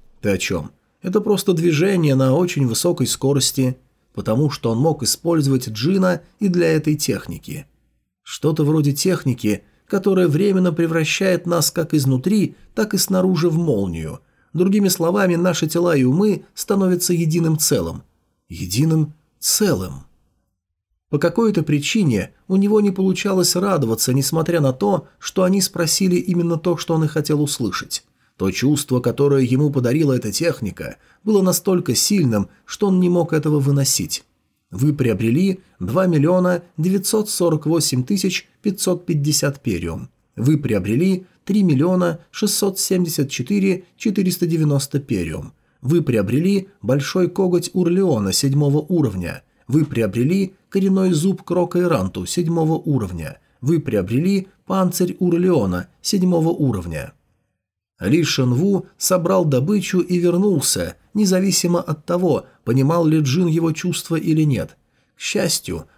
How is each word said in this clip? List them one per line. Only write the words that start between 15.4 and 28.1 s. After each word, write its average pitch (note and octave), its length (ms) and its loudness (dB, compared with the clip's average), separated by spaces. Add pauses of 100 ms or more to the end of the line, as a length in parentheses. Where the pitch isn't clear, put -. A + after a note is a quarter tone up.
тела E3+ 260 0
и C3+ 80 4
умы E3+ 520 2
становятся F#3 580 0
единым E3 460 0
целым. - 440 -2 (460)
Единым D3+ 680 0 (240)
целым. F#2+ 680 -2 (1040)
По D3 80 0
какой-то E3+ 440 0
причине D3 680 0 (160)
у F#3 80 0
него G3+ 240 4
не G3+ 100 2
получалось F#3+ 640 0
радоваться, D3 580 0
несмотря D#3+ 480 0
на C3+ 120 2
то, G3 340 0 (140)
что - 240 -2
они F#3+ 160 2
спросили F3+ 560 0
именно E3+ 400 0
то, E3+ 200 -2
что E3 200 -2
он D#3+ 80 2
и - 20 2
хотел D3+ 340 0
услышать. - 640 -4 (340)